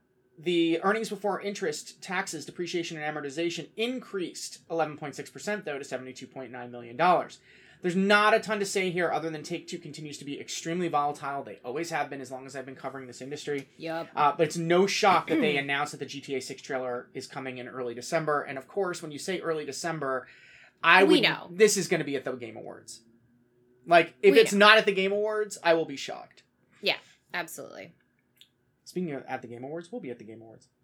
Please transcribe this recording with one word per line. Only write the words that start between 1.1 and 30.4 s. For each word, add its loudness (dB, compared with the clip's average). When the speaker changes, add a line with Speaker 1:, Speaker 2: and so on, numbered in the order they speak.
Speaker 1:
interest, -6
taxes, -6
depreciation, -6
and -4
amortization -4
increased -6
eleven 0
point -10
six -12
percent, -8
though, -6
to -10
seventy-two -10
point -14
nine -12
million -14
dollars. 2
There's -2
not 6
a 6
ton -2
to -2
say -2
here 0
other -2
than -8
Take-Two -8
continues -14
to -14
be -8
extremely -4
volatile. -2
They -14
always -6
have -2
been -10
as -12
long -12
as -16
I've -10
been -12
covering -10
this -16
industry. -6
Speaker 2:
Yep. -8
Speaker 1:
Uh, 6
but 4
it's -6
no 4
shock 4
that 2
Speaker 2:
<clears throat> 4
Speaker 1:
they 4
announced -2
that -14
the -6
G -12
T -6
A -2
six -12
trailer -6
is -10
coming -10
in -10
early -6
December. -2
And -10
of -14
course, -4
when -12
you -10
say -4
early -4
December, -4
I 10
Speaker 2:
We 8
Speaker 1:
would 6
Speaker 2:
know. 0
Speaker 1:
this 6
is -2
gonna 0
be -4
at -4
the -4
Game -10
Awards. -16
Like, 6
if 10
Speaker 2:
We 10
Speaker 1:
it's 8
Speaker 2:
know. 8
Speaker 1:
not 10
at 2
the 2
Game 0
Awards, -2
I 6
will 0
be -10
shocked. -12
Speaker 2:
Yeah, 0
absolutely. -12
Speaker 1:
Speaking -6
of -8
at -8
the -16
Game -14
Awards, -12
we'll -10
be -10
at -10
the -18
Game -16